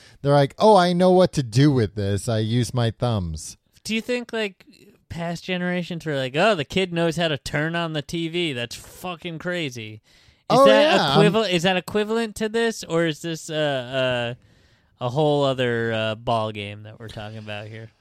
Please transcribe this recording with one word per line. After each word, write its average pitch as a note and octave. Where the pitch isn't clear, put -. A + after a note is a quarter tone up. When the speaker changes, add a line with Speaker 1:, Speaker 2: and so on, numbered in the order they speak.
Speaker 1:
they're C#3+
like, C#3+
"Oh, G#3+
I F3+
know F#3
what F3+
to D#3
do B2+
with A#2
this. G2+
I A2+
use A2
my A#2
thumbs." F#2+
Speaker 2:
Do G#3+
you A3+
think, B3
like, G#3+
past E3+
generations F3+
were D#3
like, C3
"Oh, G3+
the D3+
kid F#3+
knows E3
how E3
to D3
turn D#3
on E3+
the D3+
T E3+
V. E3
That's A#2+
fucking E3+
crazy." B2+
Speaker 1:
Oh, B3
Speaker 2:
that C#4
Speaker 1:
yeah, -
um, C#3
Speaker 2:
equival-, G#3
is F3+
that F#3
equivalent G#3+
to A3
this, A3+
or E3
is D#3+
this, E3
uh, B2+
uh, B2
a B2
whole D3
other, A#2+
uh, A2
ball A2+
game G#2
that G#2+
we're A2+
talking G#2+
about G#2+
here? A2